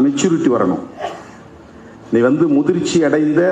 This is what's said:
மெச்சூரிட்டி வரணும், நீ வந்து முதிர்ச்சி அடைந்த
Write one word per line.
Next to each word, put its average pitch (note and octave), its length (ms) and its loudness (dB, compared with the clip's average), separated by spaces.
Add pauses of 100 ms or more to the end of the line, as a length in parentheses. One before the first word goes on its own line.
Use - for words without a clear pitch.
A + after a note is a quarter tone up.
மெச்சூரிட்டி C#3+ 480 0
வரணும், - 320 -2 (1300)
நீ A2+ 80 2
வந்து D3 300 2
முதிர்ச்சி D3+ 540 0
அடைந்த D3+ 360 0 (100)